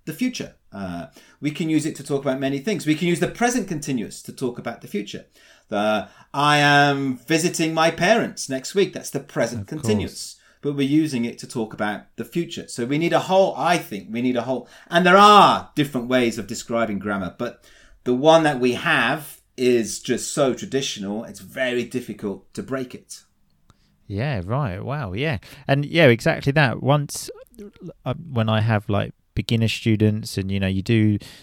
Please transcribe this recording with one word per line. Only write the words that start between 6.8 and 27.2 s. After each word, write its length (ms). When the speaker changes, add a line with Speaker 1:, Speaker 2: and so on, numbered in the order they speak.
Speaker 1:
visiting 560
my 160
parents 580
next 260
week." 180
That's 180
the 100
present 420
Speaker 2:
Of 60
course. 140
Speaker 1:
continuous, 540
but 140
we're 140
using 200
it 140
to 100
talk 240
about 300
the 80
future. 440
So 160
we 140
need 140
a 160
whole, 280
I 220
think 320
we 120
need 140
a 60
whole, 260
and 180
there 120
are 560
different 340
ways 300
of 80
describing 540
grammar, 380
but 260
the 100
one 300
that 160
we 140
have 640
is 440
just 320
so 220
traditional. 720
It's 160
very 440
difficult 680
to 80
break 320
it. 280
Speaker 2:
Yeah, 380
right. 400
Wow. 300
Yeah. 240
And 200
yeah, 220
exactly 440
that. 300
Once, 480